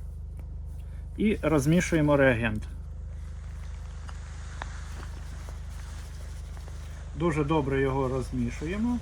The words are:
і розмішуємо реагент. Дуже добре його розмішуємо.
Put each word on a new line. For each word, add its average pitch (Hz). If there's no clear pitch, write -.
і 202
розмішуємо 151
реагент. 117
Дуже 151
добре 139
його 135
розмішуємо. 151